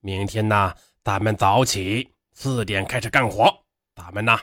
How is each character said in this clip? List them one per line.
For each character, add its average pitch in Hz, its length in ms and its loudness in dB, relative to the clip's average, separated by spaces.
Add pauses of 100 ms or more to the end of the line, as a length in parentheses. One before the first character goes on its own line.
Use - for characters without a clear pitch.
明 98 260 -6
天 107 200 -2
呢， 101 280 2 (280)
咱 98 160 -2
们 107 180 0
早 104 280 4
起， 101 460 -4 (220)
四 127 320 -4
点 98 200 -2
开 123 160 -4
始 113 80 -8
干 127 200 2
活， 104 360 2 (300)
咱 90 180 -20
们 107 120 -6
呢 113 180 4